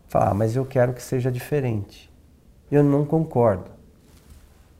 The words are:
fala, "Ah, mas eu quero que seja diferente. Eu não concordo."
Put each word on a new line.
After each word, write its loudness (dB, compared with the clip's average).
fala, 0
"Ah, 0
mas -2
eu -2
quero 0
que -16
seja -4
diferente. -6
Eu 6
não 4
concordo." 0